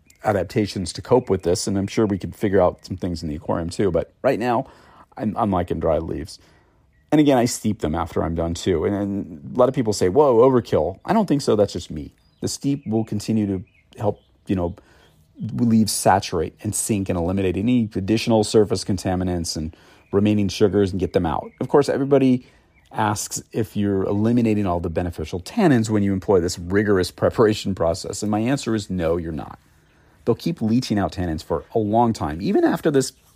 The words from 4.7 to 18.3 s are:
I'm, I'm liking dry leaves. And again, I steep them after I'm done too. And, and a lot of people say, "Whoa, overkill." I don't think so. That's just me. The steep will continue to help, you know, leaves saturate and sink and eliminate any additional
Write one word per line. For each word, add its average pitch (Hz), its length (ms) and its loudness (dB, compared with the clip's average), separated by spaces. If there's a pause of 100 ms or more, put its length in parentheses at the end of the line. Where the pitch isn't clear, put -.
I'm, 113 200 -4
I'm 110 140 0
liking 87 300 -2
dry 80 180 2
leaves. 82 400 -8 (720)
And 151 100 4
again, 143 180 6
I 117 80 4
steep - 340 -4
them 80 140 -2
after 85 280 -4
I'm 82 120 -2
done 82 200 -2
too. 87 300 0
And, 101 100 0
and 98 640 -6
a - 20 4
lot 123 100 6
of 135 60 0
people 110 180 0
say, 92 160 2
"Whoa, 127 300 6
overkill." 110 680 4
I - 100 -2
don't 214 120 2
think 147 140 0
so. 113 160 0
That's 101 160 2
just - 180 -10
me. 73 240 -12 (260)
The - 80 -4
steep 139 380 -4
will 110 180 0
continue 107 420 -2
to 95 180 -4 (340)
help, 104 220 -2 (260)
you 101 80 0
know, 90 220 -2 (640)
leaves 113 500 2
saturate 95 720 0
and 82 120 -4
sink 98 340 -2
and 92 100 -2
eliminate 92 380 -2
any 113 380 2
additional 110 500 2